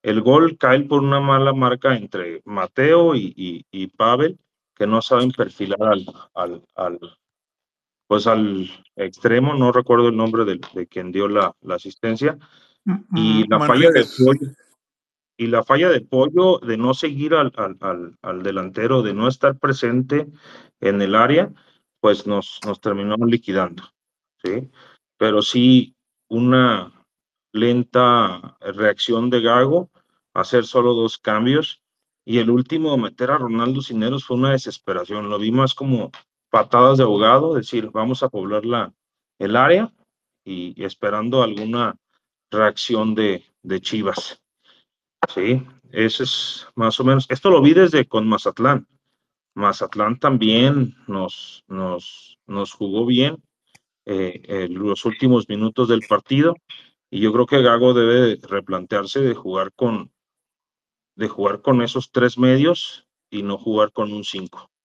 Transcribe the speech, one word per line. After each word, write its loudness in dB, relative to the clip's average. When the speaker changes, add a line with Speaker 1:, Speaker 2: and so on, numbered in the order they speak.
Speaker 1:
El -2
gol 4
cae 2
por 0
una 0
mala 2
marca 0
entre -10
Mateo 0
y, -6
y, -12
y -10
Pavel, -2
que -4
no 0
saben 0
perfilar -6
al, 0
al, -8
al, -8
pues 0
al 0
extremo, 0
no 2
recuerdo 4
el 0
nombre 0
de, -4
de -8
quien -12
dio -2
la, 0
la -8
asistencia, -4
Speaker 2:
Mm, -4
Speaker 1:
y 2
Speaker 2:
mm, -2
Speaker 1:
la 2
falla 6
de 4
Speaker 2:
Manríquez. -4
Speaker 1:
Pollo, 2
y -4
la 2
falla 2
de 4
Pollo 2
de -4
no 0
seguir -4
al, 2
al, -8
al, -8
al -10
delantero, -2
de -4
no -2
estar 0
presente -2
en 0
el 0
área, 4
pues 2
nos, -6
nos -8
terminó -4
liquidando, -2
¿sí? -6
Pero 0
sí, 4
una 0
lenta 0
reacción -2
de 2
Gago, 2
hacer 0
solo 2
dos -2
cambios, -2
y -2
el 2
último, 0
meter -4
a 0
Ronaldo -2
Cisneros, -4
fue -4
una 2
desesperación. -6
Lo -6
vi -2
más 2
como -4
patadas 4
de 6
ahogado, 4
decir, -4
"Vamos -4
a -2
poblar -6
la, -4
el -2
área", 4
y, -12
y -10
esperando -2
alguna -4
reacción 0
de, -2
de -6
Chivas. -6
Sí, 0
ese -2
es -8
más -2
o -2
menos. 4
Esto 0
lo 8
vi 6
desde 4
con -2
Mazatlán. 0
Mazatlán -4
también 2
nos, -10
nos, -12
nos -8
jugó -4
bien, -2
eh, -6
en -8
los -6
últimos 0
minutos -2
del 2
partido, 0
y -8
yo 2
creo 2
que 2
Gago 4
debe 2
replantearse -6
de 0
jugar -6
con, -4
de -6
jugar -4
con 2
esos -6
tres 0
medios 0
y -10
no -6
jugar 0
con -6
un -10
cinco. -14